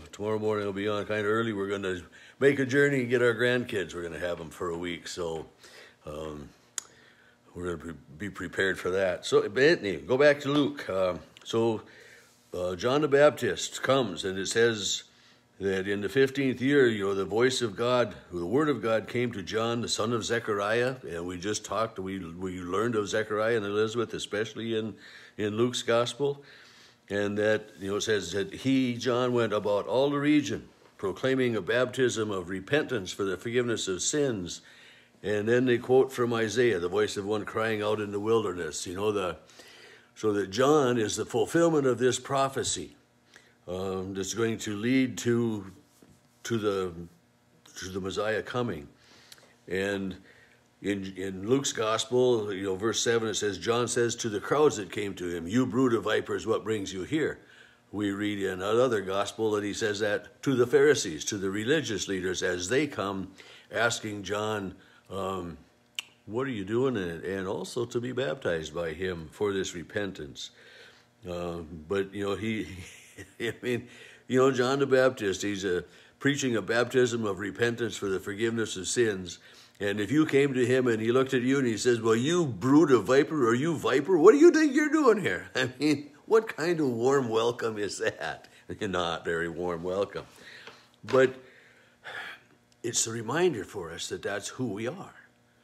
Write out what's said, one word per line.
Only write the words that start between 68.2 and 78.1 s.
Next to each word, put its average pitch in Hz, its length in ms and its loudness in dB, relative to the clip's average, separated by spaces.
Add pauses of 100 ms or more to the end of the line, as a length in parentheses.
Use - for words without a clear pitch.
by 85 200 -4
him 85 380 -6
for 101 220 -2
this 92 200 -4
repentance. 87 800 -10 (800)
Uh, 87 280 -6 (300)
but, 98 260 0
you 101 100 -4
know, 98 120 0
he, 104 320 -4 (380)
<laughs> - 340 -20
I 113 220 -6
mean, 120 260 -4 (400)
you 127 120 4
know, 131 120 8
John 127 280 2
the 139 80 2
Baptist, 127 540 4
he's 101 240 -2
a, 90 180 0 (360)
preaching 139 360 0
a 104 60 2
baptism 117 640 2
of 95 140 -4
repentance 113 580 -2
for 101 100 -4
the 95 120 0